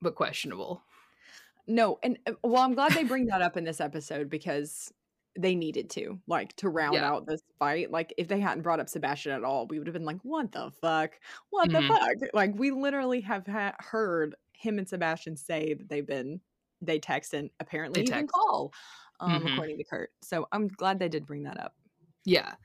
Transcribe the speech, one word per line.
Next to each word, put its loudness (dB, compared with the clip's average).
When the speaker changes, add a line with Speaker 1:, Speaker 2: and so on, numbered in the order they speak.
Speaker 1:
but 0
questionable. -4
Speaker 2:
No, 4
and, 0
uh, 0
well, 6
I'm 4
glad 4
they 4
bring 2
that 2
up 2
in -2
this -4
episode -4
because -4
they 2
needed -2
to, -8
like, -2
to -2
round 2
Speaker 1:
Yeah. 4
Speaker 2:
out 0
this -2
fight. 2
Like, -2
if -2
they 0
hadn't 0
brought 2
up -6
Sebastian -2
at -2
all, 0
we -6
would -8
have -6
been -6
like, -6
"What -4
the -8
fuck? 0
What 4
the 6
Speaker 1:
Mm-hmm. 4
Speaker 2:
fuck?" 4
Like, 4
we 2
literally 0
have -4
ha-, -2
heard 0
him -2
and -4
Sebastian -2
say -2
that -8
they've -2
been, -4
they 2
text -2
and -4
apparently -2
Speaker 1:
They 2
Speaker 2:
even 0
Speaker 1:
text. 0
Speaker 2:
call, 2
um, 0
Speaker 1:
Mm-hmm. -2
Speaker 2:
according -2
to -6
Kurt. -8
So -4
I'm 0
glad 0
they 0
did -2
bring -8
that -10
up. -10
Speaker 1:
Yeah. 4